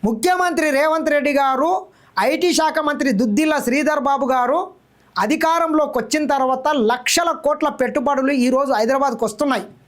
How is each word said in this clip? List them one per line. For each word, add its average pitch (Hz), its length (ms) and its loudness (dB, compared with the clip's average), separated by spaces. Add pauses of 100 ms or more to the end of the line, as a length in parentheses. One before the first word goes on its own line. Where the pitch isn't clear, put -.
ముఖ్యమంత్రి 320 640 0
రేవంత్ 311 400 0
రెడ్డి 294 220 0
గారు, 277 540 0 (340)
ఐటీ 311 320 0
శాఖ 311 260 0
మంత్రి 294 340 -2
దుద్దిల్ల 254 460 0
శ్రీధర్ 285 420 0
బాబు 277 260 0
గారు 262 480 0 (440)
అధికారంలోకి 311 800 0
వచ్చిన 285 280 -2
తర్వాత 262 420 0
లక్షల 277 640 0
కోట్ల 302 380 0
పెట్టుబడులు 269 640 0
ఈరోజు 262 400 2
హైదరాబాద్కు 240 520 0
వస్తున్నాయి. 226 420 -2 (220)